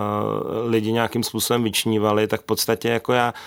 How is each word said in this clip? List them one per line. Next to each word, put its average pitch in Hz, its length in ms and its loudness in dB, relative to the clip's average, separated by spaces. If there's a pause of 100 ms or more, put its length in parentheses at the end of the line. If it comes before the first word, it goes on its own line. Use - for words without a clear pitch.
(680)
lidi 113 260 2
nějakým 117 300 0
způsobem 120 400 0
vyčnívali, 107 640 2
tak 110 140 -2
v - 40 -20
podstatě 113 440 0
jako 117 240 0
já, 120 220 2 (120)